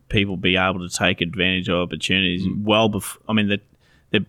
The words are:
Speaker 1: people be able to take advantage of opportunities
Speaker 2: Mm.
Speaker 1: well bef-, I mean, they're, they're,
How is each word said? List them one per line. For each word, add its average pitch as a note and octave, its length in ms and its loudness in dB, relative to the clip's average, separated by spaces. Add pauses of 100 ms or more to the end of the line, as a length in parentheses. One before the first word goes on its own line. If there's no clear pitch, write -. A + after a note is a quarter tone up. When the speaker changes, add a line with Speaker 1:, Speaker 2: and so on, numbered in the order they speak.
Speaker 1:
people G2 280 0
be F#2 200 2
able F#2 300 0
to - 80 -8
take F#2 260 0
advantage F2+ 480 0
of F2 80 0
opportunities F2+ 720 -2
Speaker 2:
Mm. G2+ 180 -4
Speaker 1:
well G#2+ 260 4
bef-, G2+ 260 -6 (120)
I A2 40 -4
mean, G#2+ 160 2
they're, G2+ 100 0 (520)
they're, G#2 180 0